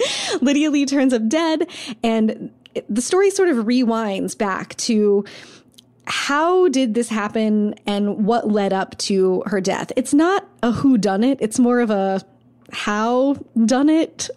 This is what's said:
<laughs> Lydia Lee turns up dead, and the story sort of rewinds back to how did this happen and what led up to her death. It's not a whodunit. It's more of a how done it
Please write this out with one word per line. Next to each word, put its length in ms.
<laughs> 400
Lydia 300
Lee 140
turns 280
up 140
dead, 420
and 480
the 140
story 280
sort 200
of 160
rewinds 720
back 400
to 480
how 640
did 240
this 160
happen 680
and 400
what 240
led 220
up 280
to 480
her 120
death. 380
It's 160
not 340
a 80
whodunit. 720
It's 180
more 220
of 80
a 320
how 640
done 240
it 480